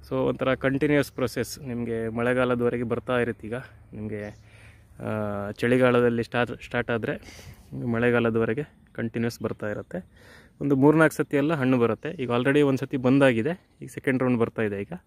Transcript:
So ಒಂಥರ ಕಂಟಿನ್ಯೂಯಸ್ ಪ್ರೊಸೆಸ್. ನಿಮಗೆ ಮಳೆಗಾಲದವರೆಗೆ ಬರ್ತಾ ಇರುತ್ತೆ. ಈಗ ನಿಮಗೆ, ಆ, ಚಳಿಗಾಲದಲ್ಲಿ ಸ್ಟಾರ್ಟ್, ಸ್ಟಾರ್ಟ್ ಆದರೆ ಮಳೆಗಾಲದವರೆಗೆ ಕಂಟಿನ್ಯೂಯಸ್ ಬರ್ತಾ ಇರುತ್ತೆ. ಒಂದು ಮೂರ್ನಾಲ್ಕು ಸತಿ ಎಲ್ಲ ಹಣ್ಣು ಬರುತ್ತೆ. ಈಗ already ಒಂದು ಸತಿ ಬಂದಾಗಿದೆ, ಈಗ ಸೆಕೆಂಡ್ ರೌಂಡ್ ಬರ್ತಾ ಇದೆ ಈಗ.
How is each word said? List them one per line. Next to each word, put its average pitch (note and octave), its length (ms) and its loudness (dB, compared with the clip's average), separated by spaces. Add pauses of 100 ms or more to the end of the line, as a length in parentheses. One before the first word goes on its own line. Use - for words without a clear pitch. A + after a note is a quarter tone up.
So C3+ 60 -8 (140)
ಒಂಥರ C3 260 0
ಕಂಟಿನ್ಯೂಯಸ್ C#3 580 2
ಪ್ರೊಸೆಸ್. B2+ 460 -4
ನಿಮಗೆ A#2 500 -6
ಮಳೆಗಾಲದವರೆಗೆ B2 760 0
ಬರ್ತಾ A#2+ 380 -2
ಇರುತ್ತೆ. A#2 260 -4
ಈಗ G#2+ 80 -8 (400)
ನಿಮಗೆ, G#2+ 260 -8 (800)
ಆ, A#2 80 -6 (420)
ಚಳಿಗಾಲದಲ್ಲಿ B2 720 2
ಸ್ಟಾರ್ಟ್, A#2+ 400 -4
ಸ್ಟಾರ್ಟ್ A#2+ 280 -6
ಆದರೆ A#2+ 240 -2 (800)
ಮಳೆಗಾಲದವರೆಗೆ A#2 680 2 (300)
ಕಂಟಿನ್ಯೂಯಸ್ A#2 500 -4
ಬರ್ತಾ G#2+ 280 -6
ಇರುತ್ತೆ. A#2 400 -10 (500)
ಒಂದು C#3+ 160 2
ಮೂರ್ನಾಲ್ಕು D3+ 400 6
ಸತಿ D3 200 -2
ಎಲ್ಲ D3 180 0
ಹಣ್ಣು C3 240 2
ಬರುತ್ತೆ. A#2 320 0 (120)
ಈಗ A#2+ 80 -4
already C3+ 300 2
ಒಂದು C#3 180 4
ಸತಿ C3+ 180 -6
ಬಂದಾಗಿದೆ, C3 720 2 (140)
ಈಗ C3+ 60 -14
ಸೆಕೆಂಡ್ C3 340 -2
ರೌಂಡ್ B2 160 2
ಬರ್ತಾ A2+ 240 0
ಇದೆ G2+ 200 -2
ಈಗ. G2+ 100 -10 (140)